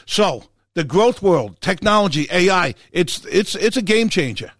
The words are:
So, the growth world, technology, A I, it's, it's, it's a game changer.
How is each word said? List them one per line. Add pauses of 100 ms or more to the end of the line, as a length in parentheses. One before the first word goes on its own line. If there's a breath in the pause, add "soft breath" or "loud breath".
So, (300)
the
growth
world,
technology,
A
I, (180 soft breath)
it's,
it's,
it's
a
game
changer.